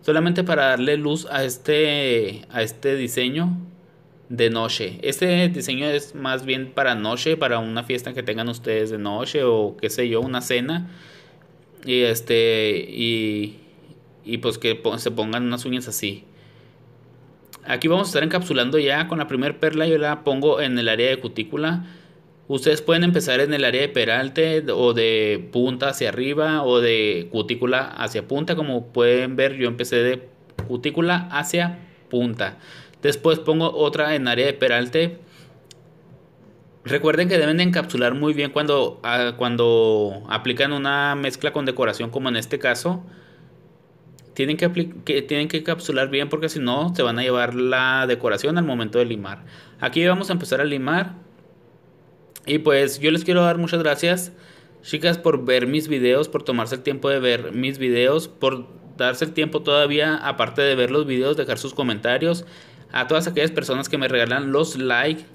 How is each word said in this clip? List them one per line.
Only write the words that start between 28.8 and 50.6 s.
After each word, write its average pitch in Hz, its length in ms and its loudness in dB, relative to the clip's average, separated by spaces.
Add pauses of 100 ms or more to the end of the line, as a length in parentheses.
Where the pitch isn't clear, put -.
pueden 127 440 2
ver, 135 200 2
yo 127 120 0
empecé 120 300 -2
de 127 300 0 (400)
cutícula 165 640 -2
hacia 170 460 -2 (320)
punta. 117 480 -2 (460)
Después 143 340 2
pongo 160 340 0
otra 151 440 0
en 131 120 -2
área 120 200 2
de 139 60 0
peralte. 127 680 0 (1700)
Recuerden 147 440 2
que 190 80 4
deben 156 200 4
de 180 60 2
encapsular 131 520 2
muy 147 180 2
bien 143 160 -2
cuando, 143 540 0
ah, 120 340 0
cuando 113 880 2
aplican 123 460 0
una 143 400 0
mezcla 139 400 -4
con 143 120 -2
decoración, 120 440 -2
como 131 200 -4
en 117 60 -2
este 113 220 -4
caso. 135 480 -2 (1300)
Tienen 143 240 -2
que 175 100 0
apli-, 175 360 -4
que, 143 180 -2
tienen 147 280 -2
que 160 80 -4
encapsular 151 520 -2
bien 143 200 -2
porque 156 200 -2
si 156 100 -6
no 143 360 -2
se 135 80 0
van 117 160 0
a - 20 -2
llevar 123 320 0
la 131 540 2
decoración 123 500 0
al 175 80 2
momento 120 320 -2
de 123 80 4
limar. 101 400 -8 (340)
Aquí 131 280 0
vamos 190 240 0
a - 20 0
empezar 139 280 0